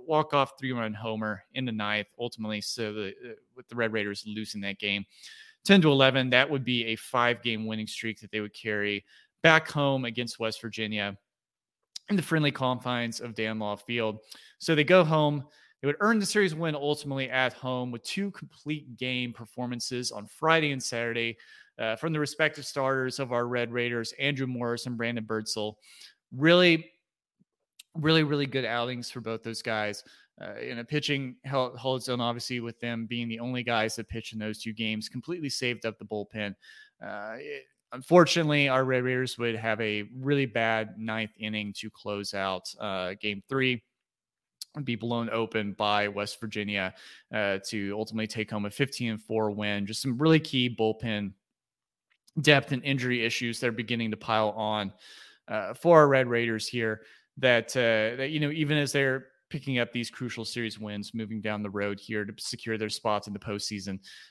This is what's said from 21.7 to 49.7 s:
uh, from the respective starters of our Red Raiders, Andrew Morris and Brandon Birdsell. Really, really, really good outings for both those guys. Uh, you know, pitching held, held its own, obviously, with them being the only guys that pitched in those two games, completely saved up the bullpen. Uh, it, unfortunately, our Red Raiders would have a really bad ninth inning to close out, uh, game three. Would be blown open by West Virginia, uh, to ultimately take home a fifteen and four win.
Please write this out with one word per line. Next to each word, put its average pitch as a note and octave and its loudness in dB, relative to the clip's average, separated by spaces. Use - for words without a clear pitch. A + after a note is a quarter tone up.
uh, A2+ -2
from E3 -2
the D3+ 0
respective D3 -2
starters C3+ -2
of B2+ -4
our A#2+ 2
Red A#2+ -2
Raiders, A#2+ -2
Andrew C#3 0
Morris A#2+ -4
and B2 -4
Brandon A#2 -2
Birdsell. G#2+ -4
Really, E3 6
really, D#3+ 4
really C#3+ 0
good C3 -2
outings A#2+ -2
for B2+ -10
both A2+ -6
those A2+ -8
guys. G#2+ -2
Uh, G2 -12
you B2+ -8
know, A#2 -8
pitching C#3 -2
held, C3 -2
held C3 -2
its B2+ -8
own, B2 0
obviously, A#2+ -2
with A#2 -8
them A#2 -4
being A#2+ -4
the A2+ -6
only B2 -4
guys A2+ 2
that A2+ -8
pitched - -8
in A2 -8
those G#2+ -4
two A2+ -8
games, A2 -4
completely D3+ -8
saved A#2+ -4
up A2+ -4
the A2+ -18
bullpen. G#2 -6
Uh, G#2 -10
it, C#3 -12
unfortunately, D3 6
our C3 4
Red B2+ 2
Raiders B2+ 0
would A#2 -2
have A2 0
a G#2 -2
really C#3 0
bad A2+ 0
ninth A2 -4
inning G#2 -4
to A2 -10
close G2+ -6
out, F#2+ -4
uh, F#2+ -4
game G2+ -4
three. C3 0
Would D3 -10
be A#2+ -2
blown A#2 -4
open A2 -2
by G#2 2
West G#2 -6
Virginia, G#2 -4
uh, G2+ 0
to G2+ -4
ultimately A2 -4
take G#2+ -6
home G#2 -2
a G#2 -4
fifteen B2+ -2
and A2 -6
four A2 0
win. G#2 -2